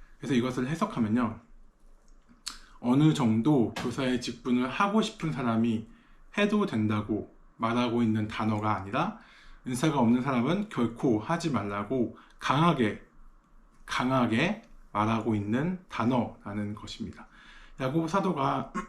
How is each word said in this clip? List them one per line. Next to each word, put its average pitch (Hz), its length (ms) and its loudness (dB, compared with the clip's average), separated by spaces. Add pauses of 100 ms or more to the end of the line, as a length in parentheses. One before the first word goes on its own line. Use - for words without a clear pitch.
(220)
그래서 131 120 -2
이것을 127 340 0
해석하면요, 120 720 0 (1400)
어느 143 340 4
정도 117 640 2
교사의 127 460 -2
직분을 123 500 -2
하고 202 320 2
싶은 165 300 -4
사람이 113 520 0 (540)
해도 208 260 2
된다고 107 680 -2 (220)
말하고 120 480 0
있는 107 240 0
단어가 107 480 -2
아니라, 131 420 -4 (480)
은사가 143 320 0
없는 123 240 4
사람은 139 460 0
결코 117 500 0
하지 165 320 -4
말라고 104 640 -2 (220)
강하게, 135 640 2 (800)
강하게 131 800 0 (300)
말하고 110 420 0
있는 123 540 -2
단어라는 104 880 -4
것입니다. - 500 -12 (540)
야고보 147 260 0
사도가 151 640 -2 (160)